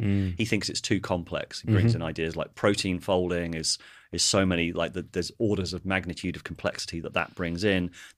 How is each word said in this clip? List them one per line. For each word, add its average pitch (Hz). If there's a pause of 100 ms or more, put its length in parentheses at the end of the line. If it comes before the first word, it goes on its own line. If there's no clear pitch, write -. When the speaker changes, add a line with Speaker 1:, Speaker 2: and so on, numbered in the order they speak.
Speaker 1:
Mm. 98
Speaker 2:
He 113
thinks 110
it's -
too 98
complex. -
He -
brings 110
Speaker 1:
Mm-hmm. 82
Speaker 2:
in 80
ideas 80
like -
protein 101
folding 87
is, 80 (340)
is 85
so 95
many, 85
like, 82
the, 90 (100)
there's 87
orders 98
of 87
magnitude 92
of -
complexity -
that 73
that -
brings 87
in 92 (280)